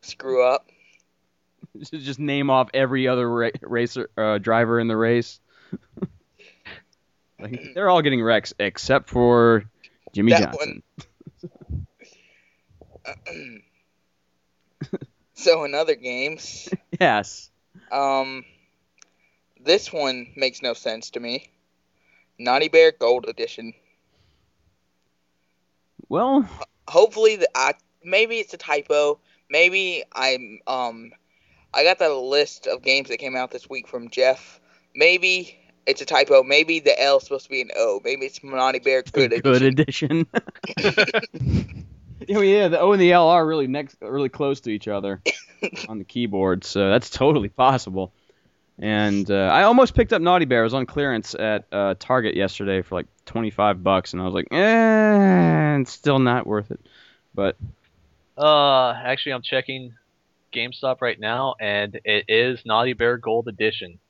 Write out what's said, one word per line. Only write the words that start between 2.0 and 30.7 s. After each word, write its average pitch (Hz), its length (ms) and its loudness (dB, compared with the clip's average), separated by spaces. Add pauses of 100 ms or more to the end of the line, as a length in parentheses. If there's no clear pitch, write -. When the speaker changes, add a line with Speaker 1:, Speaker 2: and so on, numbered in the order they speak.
Speaker 2:
name 139 300 -4
off 131 240 2
every 131 340 0
other 123 220 0
ra-, 117 200 -2 (120)
racer, 120 560 -4
uh, 107 220 0
driver 113 400 2
in 117 80 -2
the 113 100 -2
race. 117 480 0
<laughs> - 640 -14 (1300)
Like, 123 360 -14
they're 196 120 0
all 180 140 6
getting 135 220 2
wrecks 110 340 0
except 117 540 -2
for 117 520 6 (480)
Jimmy 104 200 2
Speaker 1:
That 92 220 4
Speaker 2:
Johnson. - 280 -8 (840)
Speaker 1:
one. - 180 -10 (1200)
<clears throat> - 560 -18 (1700)
So 165 300 2
in 143 100 -8
other 160 180 0
games, 127 720 -10 (160)
Speaker 2:
<laughs> - 160 -14
Yes. 107 520 -2 (400)
Speaker 1:
um, 135 520 -2 (1200)
this 170 300 0
one 131 420 -6
makes 135 280 -4
no 123 100 -4
sense 113 380 -8
to - 80 -8
me. 120 320 -10 (880)
Naughty 127 300 0
Bear 160 220 8
Gold 120 380 0
Edition. 113 440 -10 (2250)
Speaker 2:
Well, 262 320 0
Speaker 1:
Ho-, - 220 -6 (240)
hopefully 214 480 4
the, 185 180 0
I, 135 200 0 (300)
maybe 220 340 -2
it's 202 180 -10
a - 20 -18
typo. 147 640 -2 (280)
Maybe 180 640 0
I'm, 127 540 -4
um, 117 460 -6 (600)